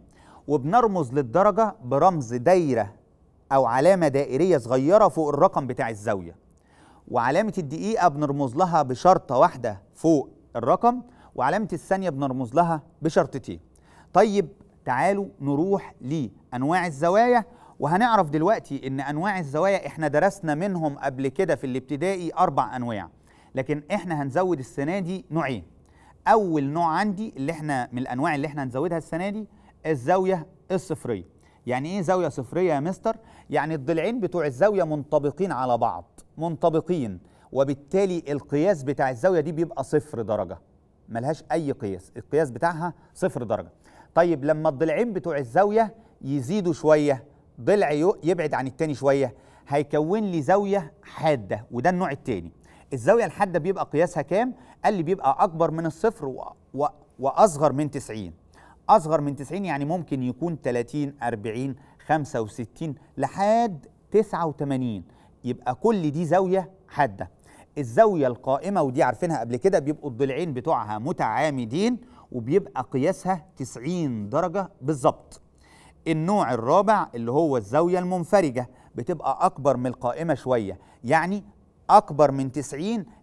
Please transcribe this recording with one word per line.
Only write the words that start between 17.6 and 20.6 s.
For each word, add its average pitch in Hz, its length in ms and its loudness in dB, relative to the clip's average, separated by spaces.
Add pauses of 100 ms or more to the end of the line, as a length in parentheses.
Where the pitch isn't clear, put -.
وهنعرف 190 500 2
دلوقتي 151 580 -2
إن 135 120 -4
أنواع 156 400 -4
الزوايا 165 480 -2
إحنا 156 200 -4
درسنا 156 480 0
منهم 160 420 -2